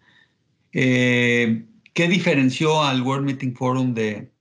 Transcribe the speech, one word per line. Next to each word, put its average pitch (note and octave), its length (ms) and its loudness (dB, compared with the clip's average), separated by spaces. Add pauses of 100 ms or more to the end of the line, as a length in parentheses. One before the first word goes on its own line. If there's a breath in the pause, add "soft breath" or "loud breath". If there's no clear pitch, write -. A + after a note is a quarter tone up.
(720 soft breath)
Eh, B2 920 0 (280)
¿qué E3+ 140 0
diferenció D#3 760 2
al C3 180 0
World C#3 240 -2
Meeting C3 280 -4
Forum B2+ 380 -2
de, G#2+ 380 -4 (100)